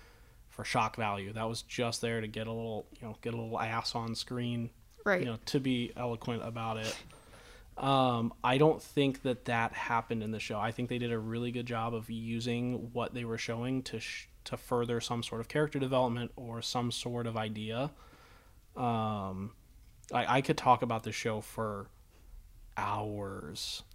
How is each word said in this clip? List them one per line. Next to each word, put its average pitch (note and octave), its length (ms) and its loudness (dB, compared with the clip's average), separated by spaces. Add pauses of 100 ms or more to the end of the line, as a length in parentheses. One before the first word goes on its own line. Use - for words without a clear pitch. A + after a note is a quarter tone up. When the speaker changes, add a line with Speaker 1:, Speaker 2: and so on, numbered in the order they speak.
(500)
Speaker 1:
for - 140 -10
shock A2 340 2
value. G2+ 360 -2
That A2 140 -2
was A2+ 160 -4
just - 380 -2
there A2+ 200 0
to A2 60 -4
get A2 200 -6
a A2+ 40 -4
little, A2+ 340 -4 (140)
you A#2+ 80 -10
know, G#2+ 140 -8
get A#2 120 -4
a A#2 40 -2
little A2+ 220 -2
ass A2+ 360 0
on A2+ 200 -2
screen, A#2+ 540 -2 (340)
Speaker 2:
Right. G3 180 4
Speaker 1:
you C3 40 0
know, A2+ 220 -4
to C#3+ 120 4
be B2+ 380 2
eloquent A#2+ 460 -4
about A2+ 340 -4
it. A2 180 -2 (840)
Um, B2+ 560 4 (100)
I C3 140 6
don't D3+ 240 8
think C#3 420 2
that B2 220 0
that A#2 280 2
happened A#2 500 0
in G#2+ 80 -2
the A2 80 -2
show. G#2+ 200 -4
I A2 120 2
think B2 180 -2
they B2 100 -2
did A#2+ 120 0
a A2+ 80 2
really A#2 320 -2
good A#2+ 140 -4
job A#2 300 -2
of A2 140 -4
using A#2 840 -2
what A#2 200 -2
they B2 120 -4
were A2+ 120 -2
showing A#2+ 460 -2
to A2+ 160 -6
sh-, - 280 -8 (160)
to - 140 -4
further A#2+ 440 2
some A#2 220 0
sort A2+ 180 -4
of A2+ 60 -8
character D3+ 320 2
development B2+ 560 4
or A#2 260 -8
some A#2+ 300 0
sort A#2+ 340 -2
of A2+ 120 -2
idea. A2 520 -2 (840)
Um, G#2+ 760 0 (600)
I, B2 240 4
I C#3 40 6
could D3 160 2
talk B2 260 6
about A2+ 200 0
the A2 80 -4
show G#2+ 300 -2
for G#2+ 460 -6 (880)
hours. G2+ 1080 -4 (120)